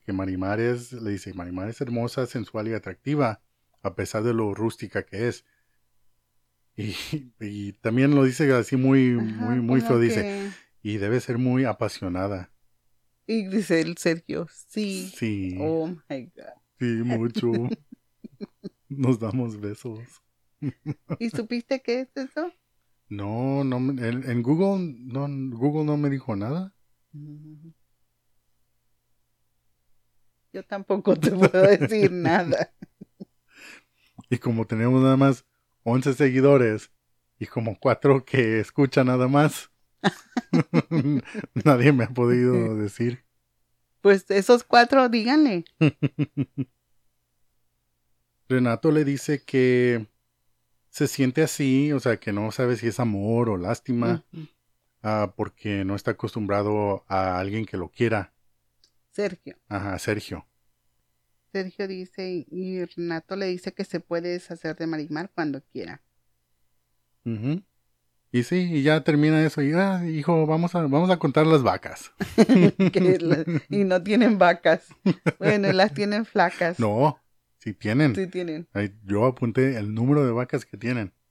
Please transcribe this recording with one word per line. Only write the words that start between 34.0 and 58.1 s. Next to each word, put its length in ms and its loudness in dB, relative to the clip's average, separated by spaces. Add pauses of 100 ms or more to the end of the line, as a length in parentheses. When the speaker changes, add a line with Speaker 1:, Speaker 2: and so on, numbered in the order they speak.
Speaker 1:
Y 80 0
como 280 -2
tenemos 360 2
nada 140 6
más 280 2 (380)
once 320 0
seguidores 760 4 (480)
y 80 -8
como 320 -6
cuatro 460 2
que 360 2
escuchan 480 2
nada 200 2
más, 420 2 (840)
<laughs> 1120 -2
nadie 280 6
me 120 2
ha 60 -2
podido 640 2
decir. 480 -4 (760)
Speaker 2:
Pues 300 4
esos 340 4
cuatro, 440 6
díganle. 560 2 (160)
Speaker 1:
<laughs> 880 -2 (1800)
Renato 440 2
le 120 2
dice 380 -4
que 640 2 (840)
se 200 -2
siente 340 0
así, 500 0
o 80 -2
sea, 180 0
que 140 -8
no 200 -4
sabe 240 -2
si 100 -8
es 140 -2
amor 480 0
o 80 -2
lástima, 760 -4
Speaker 2:
Ujú. 140 -14 (560)
Speaker 1:
ah, 340 -2
porque 480 -6
no 120 -4
está 160 -4
acostumbrado 960 -2
a 300 -2
alguien 280 -6
que 100 -10
lo 140 -8
quiera. 420 -2 (800)